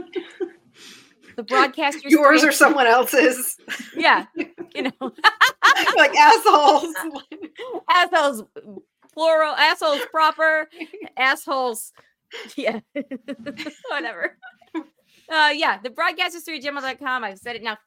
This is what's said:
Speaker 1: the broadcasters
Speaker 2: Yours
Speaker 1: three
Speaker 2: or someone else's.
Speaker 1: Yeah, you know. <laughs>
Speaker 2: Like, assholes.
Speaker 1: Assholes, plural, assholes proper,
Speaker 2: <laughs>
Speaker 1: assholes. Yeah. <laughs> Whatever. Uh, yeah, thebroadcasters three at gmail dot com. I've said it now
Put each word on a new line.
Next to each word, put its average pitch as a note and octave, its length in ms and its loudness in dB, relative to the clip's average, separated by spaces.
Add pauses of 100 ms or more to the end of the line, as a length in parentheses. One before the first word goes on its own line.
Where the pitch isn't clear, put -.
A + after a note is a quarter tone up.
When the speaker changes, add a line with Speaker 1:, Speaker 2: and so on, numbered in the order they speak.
(1400)
Speaker 1:
the A#3 80 -10
broadcasters C4+ 600 -2
Speaker 2:
Yours D4 380 6
Speaker 1:
three D4+ 80 4
Speaker 2:
or - 20 2
someone C#4+ 360 4
else's. B3 720 2 (380)
Speaker 1:
Yeah, C4+ 300 2 (500)
you C#4+ 80 -6
know. C4 340 -8
<laughs> D#4 40 -10 (760)
Speaker 2:
Like, C#4+ 180 4
assholes. D4+ 800 4 (960)
Speaker 1:
Assholes, E4 540 0 (680)
plural, D#4 420 0
assholes D4+ 460 0 (100)
proper, D#4 580 0 (240)
Speaker 2:
<laughs> - 240 -16
Speaker 1:
assholes. C4 760 -4 (640)
Yeah. A#3 320 -6
<laughs> C#4 1040 -14
Whatever. C4+ 480 -8 (920)
Uh, D4+ 260 2
yeah, C4+ 240 -2
thebroadcasters E4+ 640 -6
three D#4+ 120 -10
at A#3+ 60 -14
gmail C#4+ 180 -8
dot C4 180 -10
com. B3+ 240 -6
I've G3 160 -12
said A#3+ 160 -12
it G#3+ 80 -14
now G#3+ 240 -6